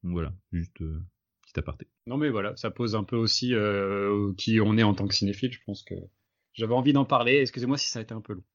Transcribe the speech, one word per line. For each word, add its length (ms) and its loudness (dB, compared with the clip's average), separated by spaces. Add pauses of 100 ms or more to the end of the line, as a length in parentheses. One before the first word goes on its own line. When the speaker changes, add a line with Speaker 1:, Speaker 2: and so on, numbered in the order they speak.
Speaker 1:
Donc 80 -4
voilà, 200 -4 (200)
juste, 280 -6
euh, 180 -6 (440)
petit 160 -10
aparté. 280 -8 (200)
Speaker 2:
Non 100 -6
mais 140 0
voilà, 260 -2
ça 140 -6
pose 260 -4
un 80 0
peu 120 -4
aussi, 380 0
euh, 840 0
qui 200 2
on 200 4
est 40 6
en 120 6
tant 120 -4
que 80 -2
cinéphile, 380 -2
je 140 -18
pense 160 -10
que 120 -12 (600)
j'avais 200 -2
envie 200 4
d'en 100 6
parler. 380 4
Excusez-moi 340 -2
si 140 -4
ça 80 -8
a 40 -6
été 120 -10
un 80 -8
peu 100 -10
long. 120 -10 (100)